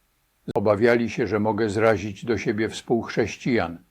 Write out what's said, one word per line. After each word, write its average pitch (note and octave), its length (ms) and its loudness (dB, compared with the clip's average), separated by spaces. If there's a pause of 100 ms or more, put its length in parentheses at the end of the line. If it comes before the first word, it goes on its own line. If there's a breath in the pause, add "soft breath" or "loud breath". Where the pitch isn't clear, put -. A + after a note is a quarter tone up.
(560)
Obawiali A2 540 2
się, A2+ 180 -2
że G#2 120 0
mogę G#2+ 300 0
zrazić G#2 560 0
do A2+ 120 0
siebie G#2+ 320 -2
współchrześcijan, - 1080 -2 (140)